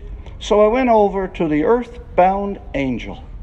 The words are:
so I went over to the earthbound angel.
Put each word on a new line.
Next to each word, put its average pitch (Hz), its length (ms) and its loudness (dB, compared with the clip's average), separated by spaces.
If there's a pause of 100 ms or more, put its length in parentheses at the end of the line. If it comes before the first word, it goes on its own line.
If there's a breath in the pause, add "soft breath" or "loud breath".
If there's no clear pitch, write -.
(380 loud breath)
so - 220 0
I 214 80 8
went 247 220 2
over 196 400 2
to 170 180 -2
the 151 160 0
earthbound 202 960 0 (140)
angel. 120 500 -6 (200)